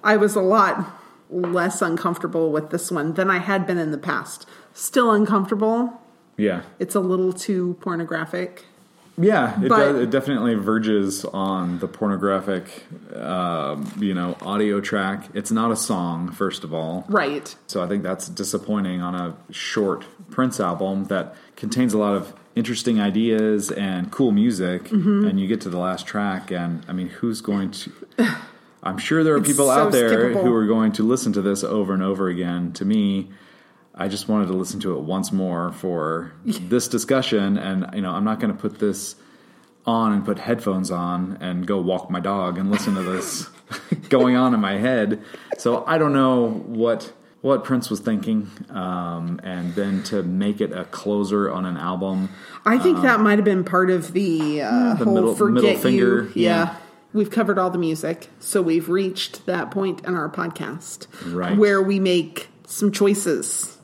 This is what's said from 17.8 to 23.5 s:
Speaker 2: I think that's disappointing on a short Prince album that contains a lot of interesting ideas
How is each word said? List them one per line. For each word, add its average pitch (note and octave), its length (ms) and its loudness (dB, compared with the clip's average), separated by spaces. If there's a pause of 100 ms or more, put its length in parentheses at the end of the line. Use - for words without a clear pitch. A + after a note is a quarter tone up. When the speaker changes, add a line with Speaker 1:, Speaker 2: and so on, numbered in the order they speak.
Speaker 2:
I F2 60 -2
think G2 160 -2
that's F#2 260 -6
disappointing F#2+ 720 -4
on F2+ 140 -6
a F2 180 -6 (180)
short - 540 -4 (240)
Prince B2+ 300 -2
album F#2+ 460 -2
that F#2+ 300 -4 (200)
contains A#2+ 380 0
a G#2+ 40 2
lot G#2 180 2
of G2 160 -6 (240)
interesting A#2 460 0
ideas G#2+ 680 2